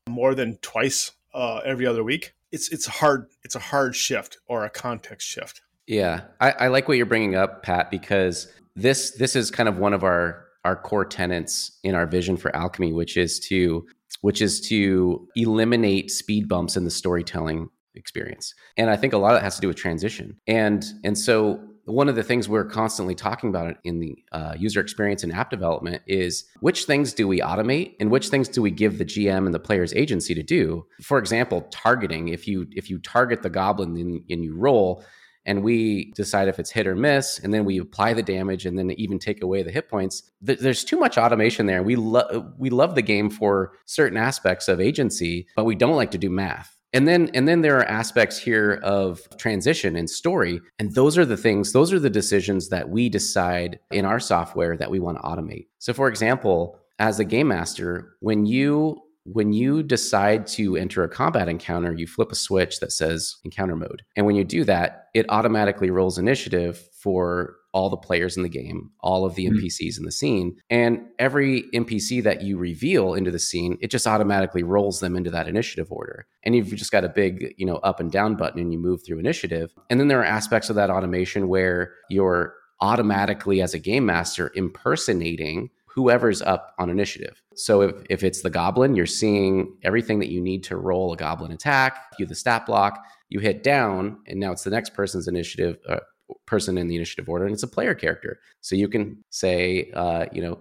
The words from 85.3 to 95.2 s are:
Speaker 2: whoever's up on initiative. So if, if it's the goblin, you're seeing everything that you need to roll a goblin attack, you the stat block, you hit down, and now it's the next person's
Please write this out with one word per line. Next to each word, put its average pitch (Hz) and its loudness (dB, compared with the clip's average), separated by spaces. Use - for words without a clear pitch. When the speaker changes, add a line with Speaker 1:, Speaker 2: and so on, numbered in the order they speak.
Speaker 2:
whoever's 120 4
up - -2
on 90 -2
initiative. - -4
So 101 4
if, 98 2
if 95 -2
it's 92 0
the 92 -2
goblin, 90 2
you're 87 4
seeing 98 0
everything 107 0
that - -4
you 90 -4
need 92 -4
to 92 -10
roll 92 -2
a 82 -8
goblin 82 -6
attack, 131 0
you 95 -4
the - -10
stat 117 0
block, 101 0
you 101 -6
hit 101 0
down, 107 0
and 95 -8
now 95 -2
it's 85 -10
the 95 -4
next 110 -4
person's 92 -4